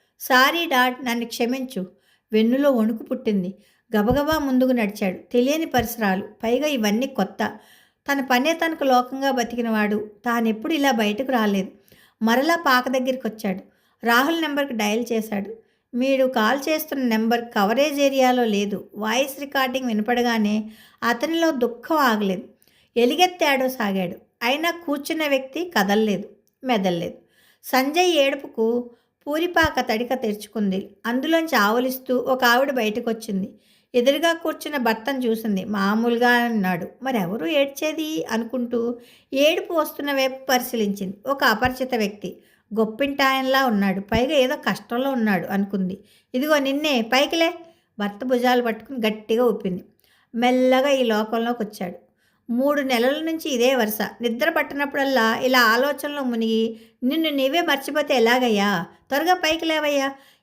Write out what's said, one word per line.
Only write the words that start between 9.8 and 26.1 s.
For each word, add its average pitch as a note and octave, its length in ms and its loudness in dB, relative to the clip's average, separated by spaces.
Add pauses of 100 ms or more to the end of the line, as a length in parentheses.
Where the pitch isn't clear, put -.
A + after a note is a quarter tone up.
తానెప్పుడు A#3 460 0
ఇలా C#4 180 2
బయటకు A3+ 420 0
రాలేదు. G#3 360 0 (540)
మరలా C4 340 2
పాక C4+ 320 2
దగ్గరికి B3+ 380 -2
వచ్చాడు. G3+ 340 -6 (460)
రాహుల్ C#4 360 2
నెంబర్కి C#4+ 300 -2
డయల్ A3 400 -2
చేశాడు. G#3+ 420 -4 (400)
మీరు C4 320 2
కాల్ B3 420 2
చేస్తున్న D4+ 360 -2
నెంబర్ A3+ 400 2
కవరేజ్ A#3 560 2
ఏరియాలో B3+ 440 4
లేదు. G3+ 500 -2
వాయిస్ A#3+ 460 -2
రికార్డింగ్ C4 460 -2
వినపడగానే A3 840 0 (320)
అతనిలో D4+ 480 0
దుఃఖం A#3+ 460 -2
ఆగలేదు. G#3 460 2 (540)
ఎలుగెత్తి E4 480 2
ఏడవసాగాడు. A#3 720 0 (260)
అయినా C#4+ 280 0
కూర్చున్న D#4 560 -4
వ్యక్తి C#4 520 -2
కదల్లేదు, G3+ 500 2 (360)